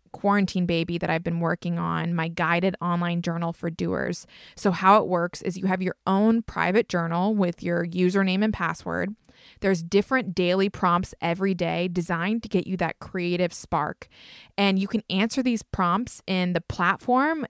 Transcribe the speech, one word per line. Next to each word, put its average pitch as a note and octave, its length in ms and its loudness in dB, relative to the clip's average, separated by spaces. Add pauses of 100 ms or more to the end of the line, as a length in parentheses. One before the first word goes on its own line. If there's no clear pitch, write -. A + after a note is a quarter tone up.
(120)
quarantine G3 540 0
baby E3+ 340 0
that E3 100 -2
I've E3 140 -2
been E3+ 160 -4
working E3+ 380 -2
on, E3+ 380 -2
my E3 140 -2
guided E3+ 520 0
online F3 400 -2
journal E3+ 300 -4
for - 180 -6
doers. E3 560 -4 (300)
So - 160 0
how F#3+ 300 6
it - 60 -2
works F3 340 -2
is F3+ 160 -4
you F#3 80 -4
have F#3 160 0
your F#3 160 -4 (100)
own A3 360 4
private F#3 440 0
journal F3 480 0
with F3+ 260 0
your E3+ 240 -2
username F#3 580 2
and G#3+ 100 2
password. F3+ 640 -4 (440)
There's F#3+ 240 2
different G3+ 500 0
daily F#3 360 2
prompts F3+ 520 0
every F#3+ 320 0
day F3 360 -2
designed F3 540 -2
to G#3+ 60 -12
get - 160 0
you F3+ 120 -6
that E3+ 220 -2
creative F3 540 -2
spark. - 540 -4 (500)
And G3 220 4
you G3 80 -2
can A3 220 -2
answer A3+ 340 0
these A#3 180 0
prompts F#3+ 640 -2
in F3+ 280 0
the E3+ 80 0
platform B3+ 880 0